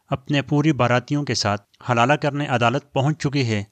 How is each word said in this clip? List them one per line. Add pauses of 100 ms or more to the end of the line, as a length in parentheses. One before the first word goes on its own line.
(100)
अपने
पूरी
बारातियों
के
साथ (220)
हलाला
करने
अदालत
पहुंच
चुकी
है